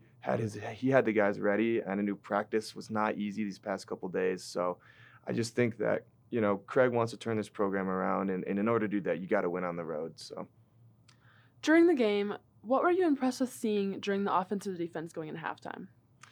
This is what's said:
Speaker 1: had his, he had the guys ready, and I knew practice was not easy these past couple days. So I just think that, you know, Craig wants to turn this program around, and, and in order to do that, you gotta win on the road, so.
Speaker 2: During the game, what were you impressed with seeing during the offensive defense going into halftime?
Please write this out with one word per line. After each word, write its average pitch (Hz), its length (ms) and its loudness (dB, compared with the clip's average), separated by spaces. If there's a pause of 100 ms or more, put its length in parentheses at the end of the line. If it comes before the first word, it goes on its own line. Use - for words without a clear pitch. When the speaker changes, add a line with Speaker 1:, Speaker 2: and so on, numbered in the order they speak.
(200)
Speaker 1:
had 127 220 -2
his, 107 180 -6 (140)
he 127 160 -2
had 127 160 6
the 110 80 2
guys 104 260 4
ready, 107 400 2
and 98 220 -2
I - 20 0
knew 101 140 -2
practice 107 580 -2
was - 140 -14
not 107 260 0
easy 104 300 -4
these 95 140 -8
past 95 280 -6
couple 95 220 -8
days. 92 340 0
So 90 360 -2 (460)
I 131 60 -6
just 117 240 -2
think 117 220 2
that, 107 280 0 (260)
you 117 100 0
know, 101 160 2
Craig 127 340 2
wants 117 220 0
to 101 40 -12
turn 113 200 -4
this 104 100 -4
program 98 400 -2
around, 95 420 0
and, 92 140 -2
and 98 160 -2
in 107 80 0
order 110 220 2
to - 20 -6
do 101 100 0
that, 85 180 -2
you 92 80 -8
gotta 92 220 0
win 90 140 -2
on 87 140 -4
the 82 80 -6
road, 80 340 -8
so. - 300 -12 (1120)
Speaker 2:
During 339 260 8
the 359 60 6
game, 208 420 2 (260)
what 254 220 2
were 349 80 6
you 359 160 2
impressed 254 320 0
with 254 140 -2
seeing 202 460 0
during 202 260 -2
the 165 80 0
offensive 185 440 -2
defense 165 360 -6
going 156 160 -8
into 160 120 -10
halftime? - 460 -10 (440)